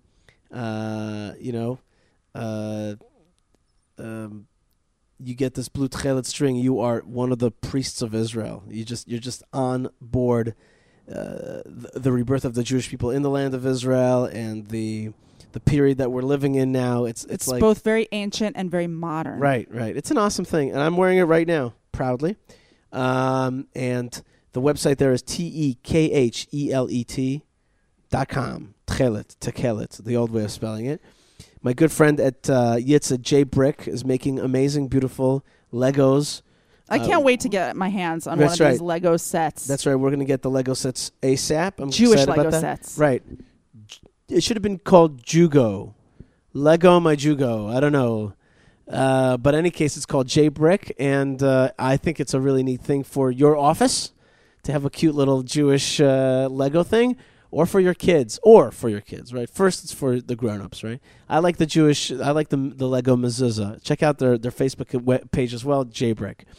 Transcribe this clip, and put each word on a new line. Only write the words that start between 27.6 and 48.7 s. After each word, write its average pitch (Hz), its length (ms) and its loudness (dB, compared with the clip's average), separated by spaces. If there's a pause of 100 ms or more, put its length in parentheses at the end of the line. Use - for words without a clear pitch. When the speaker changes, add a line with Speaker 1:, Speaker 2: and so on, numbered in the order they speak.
Speaker 1:
dot 135 200 -2
com, 127 460 -8 (100)
Tchelet, 117 520 -2
Tchelet, 117 640 -6
the 120 120 -4
old 120 160 0
way 110 120 -2
of 104 80 -6
spelling 110 340 -8
it. 147 160 -6 (600)
My 127 120 -2
good 156 180 4
friend 151 280 4
at, 135 300 0
uh, 120 260 2
Yitza 131 440 2
J 139 240 2
Brick 135 440 0
is 120 180 -6
making 131 340 -2
amazing, 135 480 0
beautiful 131 560 0 (300)
Legos. 139 680 2 (460)
Speaker 2:
I 233 120 0
Speaker 1:
Uh, - 60 -2
Speaker 2:
can't 349 180 2
wait 254 180 4
to 254 80 -4
get 175 260 -2
my 185 140 -2
hands 170 380 -4
on - 100 -4
Speaker 1:
That's 147 220 4
Speaker 2:
one 156 80 6
of 131 60 4
these 117 60 0
Speaker 1:
right. 170 60 -6
Speaker 2:
Lego 170 320 2
sets. - 480 -4
Speaker 1:
That's 135 200 -4
right. 139 100 2
We're 135 160 0
gonna 139 120 -2
get 135 180 -2
the 135 80 -4
Lego 131 240 0
sets - 380 -6 (100)
asap. 151 580 0
I'm 139 100 -8
Speaker 2:
Jewish 208 320 6
Speaker 1:
excited 135 80 2
Speaker 2:
Lego 147 120 2
Speaker 1:
about 160 200 0
that. 147 240 -8
Speaker 2:
sets. - 120 -12
Speaker 1:
Right. 143 260 2 (1080)
It 175 140 2
should 233 120 -2
have 185 80 -4
been 202 160 -4
called 165 440 6
Jugo. 123 680 4 (600)
Lego 165 460 6
my 160 160 4
Jugo. 131 580 0
I 127 60 0
don't 147 140 2
know. 113 400 0 (560)